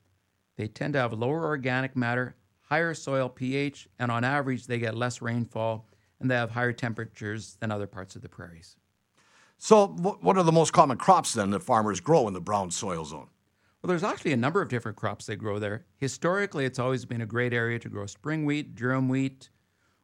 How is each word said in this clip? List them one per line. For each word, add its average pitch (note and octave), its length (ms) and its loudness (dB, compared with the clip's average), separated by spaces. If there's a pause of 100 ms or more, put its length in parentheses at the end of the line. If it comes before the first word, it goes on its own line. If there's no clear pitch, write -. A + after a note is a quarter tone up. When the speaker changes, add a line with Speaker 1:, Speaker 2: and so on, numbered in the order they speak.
(560)
Speaker 1:
they G#2+ 100 -4
tend D3 280 -6
to C#3 40 0
have A#2+ 140 0
lower C3 320 -2
organic C3 500 -2
matter, B2 400 -2 (280)
higher E3 320 0
soil C3+ 340 -2
P B2+ 260 -4
H, C#3+ 340 -4 (120)
and A#2+ 100 0
on A#2 140 0
average C3 420 -2
they A#2+ 140 -4
get A2+ 160 -2
less A#2+ 260 -4
rainfall, A2+ 640 -2 (320)
and B2+ 100 -2
they B2+ 60 2
have A#2+ 160 0
higher A#2+ 220 0
temperatures A2 880 -6
than A2 100 -4
other G#2 160 -4
parts F#2+ 300 -16
of A2 60 -16
the - 60 -16
prairies. E2+ 460 -20 (840)
Speaker 2:
So G#3+ 280 8
wh-, E3+ 380 -2
what F#3+ 120 6
are F#3+ 60 6
the E3 80 6
most D#3+ 220 6
common C#3+ 260 6
crops - 340 4
then G2+ 180 0
that G2 120 0
farmers G#2+ 380 2
grow C#3+ 260 4
in G2+ 80 -4
the F2+ 60 -8
brown G2 320 -2
soil F2 320 -4
zone? D2 240 -14 (540)
Speaker 1:
Well, E3+ 60 -4
there's E3+ 140 0
actually G#3+ 300 -2
a C3 40 2
number D3 240 2
of D3+ 80 -2
different A2+ 280 -6
crops G#2 300 -6
they G#2+ 100 -6
grow G#2+ 240 -4
there. G#2 240 -4 (140)
Historically, E3+ 640 -2
it's B2+ 160 -4
always B2 240 -2
been A#2 160 -6
a A2+ 60 -4
great A#2+ 260 -2
area A#2 260 0
to A2+ 100 -12
grow G2+ 180 -8
spring D3+ 380 -6
wheat, D3 300 -2
durum C3 340 0
wheat. C3+ 420 -2 (540)